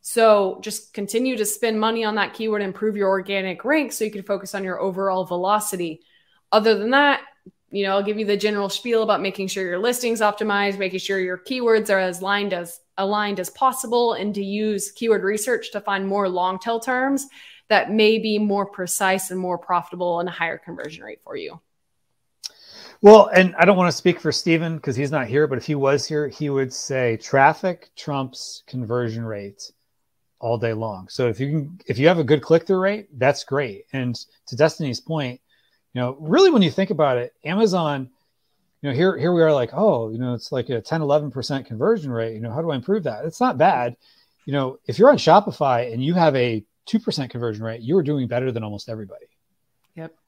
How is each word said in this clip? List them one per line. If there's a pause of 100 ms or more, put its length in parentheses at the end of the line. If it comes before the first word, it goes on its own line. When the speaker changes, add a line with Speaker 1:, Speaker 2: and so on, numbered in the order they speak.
Speaker 1:
So
just
continue
to
spend
money
on
that
keyword,
improve
your
organic
rank
so
you
can
focus
on
your
overall
velocity. (500)
Other
than
that, (480)
you
know,
I'll
give
you
the
general
spiel
about
making
sure
your
listing's
optimized,
making
sure
your
keywords
are
as
aligned
as, (180)
aligned
as
possible,
and
to
use
keyword
research
to
find
more
long
tail
terms (420)
that
may
be
more
precise
and
more
profitable
and
a
higher
conversion
rate
for
you. (1400)
Speaker 2:
Well,
and
I
don't
wanna
speak
for
Steven
'cause
he's
not
here,
but
if
he
was
here,
he
would
say
traffic
trumps
conversion
rate (680)
all
day
long.
So
if
you
can,
if
you
have
a
good
click-through
rate, (100)
that's
great.
And (340)
to
Destiny's
point, (540)
you
know,
really
when
you
think
about
it, (120)
Amazon, (720)
you
know,
here,
here
we
are
like,
"Oh,
you
know,
it's
like
a
ten,
eleven
percent
conversion
rate.
You
know,
how
do
I
improve
that?"
It's
not
bad. (480)
You
know,
if
you're
on
Shopify
and
you
have
a (220)
two
percent
conversion
rate,
you
are
doing
better
than
almost
everybody. (680)
Speaker 1:
Yep. (160)